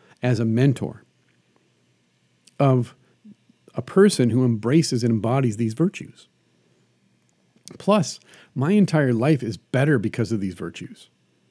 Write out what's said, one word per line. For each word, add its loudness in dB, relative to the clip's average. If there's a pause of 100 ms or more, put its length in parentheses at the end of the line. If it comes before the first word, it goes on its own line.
(220)
as 0
a -2
mentor -2 (1500)
of 0 (800)
a -8
person 4
who 2
embraces 0
and 2
embodies 0
these -2
virtues. -6 (1500)
Plus, -2 (340)
my -2
entire 2
life 0
is -8
better 0
because -4
of -2
these -6
virtues. -16 (420)